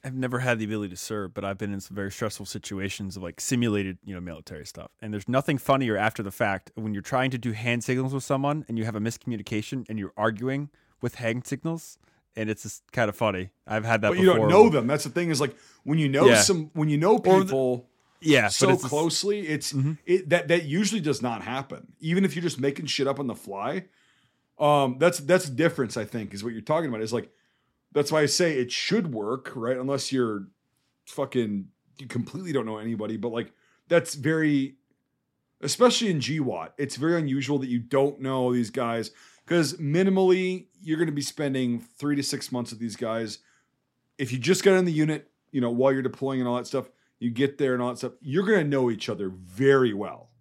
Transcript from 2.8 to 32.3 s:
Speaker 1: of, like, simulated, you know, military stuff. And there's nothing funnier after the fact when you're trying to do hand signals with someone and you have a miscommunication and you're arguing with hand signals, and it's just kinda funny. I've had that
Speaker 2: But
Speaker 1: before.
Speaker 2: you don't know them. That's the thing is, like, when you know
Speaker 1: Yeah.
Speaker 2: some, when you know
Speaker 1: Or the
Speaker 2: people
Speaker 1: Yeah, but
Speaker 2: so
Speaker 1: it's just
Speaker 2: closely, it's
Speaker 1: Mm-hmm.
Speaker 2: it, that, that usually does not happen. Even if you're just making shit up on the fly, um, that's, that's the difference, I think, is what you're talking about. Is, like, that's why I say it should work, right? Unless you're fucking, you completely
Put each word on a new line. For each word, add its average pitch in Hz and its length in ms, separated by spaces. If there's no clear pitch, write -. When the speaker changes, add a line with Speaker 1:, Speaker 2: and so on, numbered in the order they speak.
Speaker 1:
of, 92 60
like, 85 180
simulated, 104 640
you 98 100
know, 90 60
military 82 460
stuff. - 240
And 107 120
there's 104 160
nothing 135 300
funnier 131 380
after 107 260
the 98 80
fact 98 440
when 110 200
you're 98 80
trying 131 280
to 127 80
do 117 140
hand 120 320
signals 131 300
with 135 100
someone 143 440
and 113 100
you 110 60
have 110 120
a 104 40
miscommunication 113 880
and 110 100
you're 98 180
arguing 127 540
with 120 140
hand 117 300
signals, 165 520
and 110 140
it's 107 140
just - 180
kinda 110 200
funny. 95 380
I've 107 180
had 113 180
that 104 80
Speaker 2:
But 90 80
Speaker 1:
before. 175 160
Speaker 2:
you 110 60
don't 107 100
know 214 180
them. 139 180
That's 147 180
the 143 60
thing 175 200
is, 143 100
like, 143 140
when 151 140
you 151 100
know 139 180
Speaker 1:
Yeah. 113 160
Speaker 2:
some, 156 320
when 156 160
you 147 80
know 185 200
Speaker 1:
Or 190 220
the 190 60
Speaker 2:
people 127 400
Speaker 1:
Yeah, 143 240
but 101 60
Speaker 2:
so - 180
Speaker 1:
it's - 120
just 131 80
Speaker 2:
closely, 170 580
it's 151 240
Speaker 1:
Mm-hmm. 143 200
Speaker 2:
it, 180 240
that, 165 180
that 170 160
usually 196 360
does 147 220
not 117 200
happen. 120 580
Even 175 240
if 151 100
you're 170 80
just 131 180
making 143 260
shit 135 200
up 135 140
on 139 60
the 113 80
fly, 117 500
um, 143 400
that's, 175 200
that's 170 280
the 135 80
difference, 147 420
I 110 80
think, 104 300
is 101 100
what 120 80
you're 110 100
talking 156 280
about. 110 120
Is, 110 120
like, 113 160
that's 143 200
why 156 80
I 151 60
say 156 320
it 123 120
should 180 420
work, 110 440
right? 123 200
Unless 131 360
you're 110 340
fucking, 113 600
you 135 80
completely 160 460